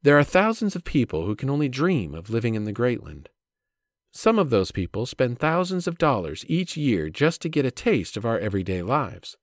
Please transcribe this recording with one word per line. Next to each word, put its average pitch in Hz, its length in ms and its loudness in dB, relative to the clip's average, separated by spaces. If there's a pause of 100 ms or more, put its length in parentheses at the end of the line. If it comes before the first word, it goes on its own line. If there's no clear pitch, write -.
There 143 160 8
are 143 60 6
thousands 208 520 2
of 175 80 -8
people 85 400 0
who 104 100 -2
can 131 140 -4
only 143 200 0
dream 127 460 0
of 95 160 -12
living 113 240 0
in 107 100 -2
the 107 100 -4
Greatland. 110 540 -2 (840)
Some 220 280 2
of 151 100 2
those 98 220 2
people 98 340 -4
spend 120 320 -2
thousands 175 480 0
of 170 120 -4
dollars 98 500 0
each - 280 -2
year 104 340 0
just 151 320 0
to 160 60 -4
get 151 160 0
a 127 60 0
taste 143 460 -2
of 107 100 -4
our 117 140 0
everyday 95 420 -2
lives. 110 600 -4